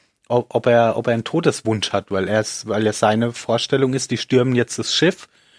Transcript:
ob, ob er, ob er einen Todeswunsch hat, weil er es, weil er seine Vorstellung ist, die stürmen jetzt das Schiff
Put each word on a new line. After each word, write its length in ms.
ob, 260
ob 120
er, 280
ob 120
er 60
einen 100
Todeswunsch 680
hat, 200
weil 160
er 120
es, 280
weil 180
er 80
seine 400
Vorstellung 600
ist, 180
die 60
stürmen 380
jetzt 240
das 160
Schiff 320